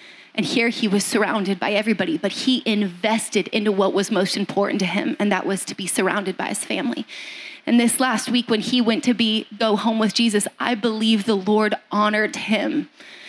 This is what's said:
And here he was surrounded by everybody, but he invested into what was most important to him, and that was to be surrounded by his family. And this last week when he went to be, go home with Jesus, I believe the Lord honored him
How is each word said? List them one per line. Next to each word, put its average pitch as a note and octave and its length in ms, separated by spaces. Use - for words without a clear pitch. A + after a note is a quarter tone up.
And G3 140
here A#3 220
he A3+ 180
was G3 160
surrounded G3 560
by C#3 140
everybody, G#3 440
but G3 140
he - 340
invested G#3 840
into G#3+ 220
what G3 220
was G3 160
most G3 260
important G3+ 440
to F#3+ 80
him, G3 320
and G#3 120
that F#3 140
was F#3+ 200
to - 100
be F#3+ 100
surrounded F#3+ 520
by - 100
his - 180
family. - 400
And A#3 120
this A#3 200
last B3 280
week A#3+ 220
when G#3+ 120
he B3 200
went A3+ 220
to B3 100
be, A3 320
go A3 160
home A3 240
with G#3+ 160
Jesus, G#3+ 320
I - 160
believe A3 520
the A3 100
Lord G#3 400
honored G#3 440
him - 540